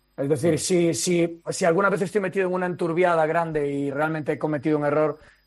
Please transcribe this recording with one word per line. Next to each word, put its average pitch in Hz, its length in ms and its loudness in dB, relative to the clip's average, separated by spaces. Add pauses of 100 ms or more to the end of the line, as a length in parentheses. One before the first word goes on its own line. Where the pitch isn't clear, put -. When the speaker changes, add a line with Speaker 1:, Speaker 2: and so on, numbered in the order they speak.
(140)
Speaker 1:
Es 139 140 -4
decir, 156 260 2
Speaker 2:
Mm. 143 40 0
Speaker 1:
si, 175 340 2
si, 170 560 0
si - 160 -2
alguna 180 240 4
vez 190 140 0
estoy 196 180 -2
metido 185 280 -2
en 180 40 -4
una 180 140 -2
enturbiada 170 580 2
grande 160 420 0
y 143 240 -2
realmente 156 420 -2
he 147 60 -6
cometido 151 380 -2
un 147 80 0
error, 147 340 0 (280)